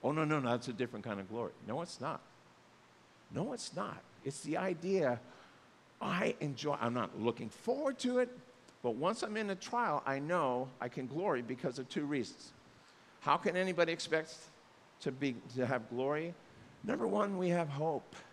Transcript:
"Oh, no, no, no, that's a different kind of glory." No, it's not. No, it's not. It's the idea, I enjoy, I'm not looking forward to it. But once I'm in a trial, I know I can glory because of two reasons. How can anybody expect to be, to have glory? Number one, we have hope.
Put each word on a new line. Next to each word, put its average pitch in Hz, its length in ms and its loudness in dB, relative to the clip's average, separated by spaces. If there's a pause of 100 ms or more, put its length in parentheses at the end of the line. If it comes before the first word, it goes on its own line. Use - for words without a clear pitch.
"Oh, 170 100 4
no, 156 120 2
no, 151 160 4
no, 127 100 2
that's 120 180 2
a 127 40 -4
different 117 320 -2
kind 104 160 -2
of 95 80 -8
glory." 110 240 -4 (140)
No, 120 160 -2
it's - 180 -10
not. 143 220 -4 (1080)
No, 214 200 -2
it's - 240 -8
not. 196 260 -6 (220)
It's 139 160 -6
the 151 160 -2
idea, 170 640 2 (800)
I 185 400 0
enjoy, 143 400 -2
I'm 120 140 0
not 110 260 -2
looking 113 300 0
forward 269 480 0
to 247 220 2
it. 247 100 2 (520)
But 120 140 2
once 180 260 2
I'm 214 140 -2
in 214 140 0
a 190 40 2
trial, 208 520 2
I 139 120 2
know 139 500 2 (120)
I 123 80 -2
can 131 180 -4
glory 147 360 0
because 120 360 -4
of 131 100 -8
two 151 160 -2
reasons. 143 480 -2 (680)
How 147 160 6
can 180 200 2
anybody 175 360 4
expect 160 420 0 (680)
to 139 120 -2
be, 131 240 0 (180)
to 127 120 2
have 120 240 0
glory? 147 420 0 (500)
Number 233 240 0
one, 202 300 2
we 180 140 2
have 170 180 2
hope. 143 480 -2 (160)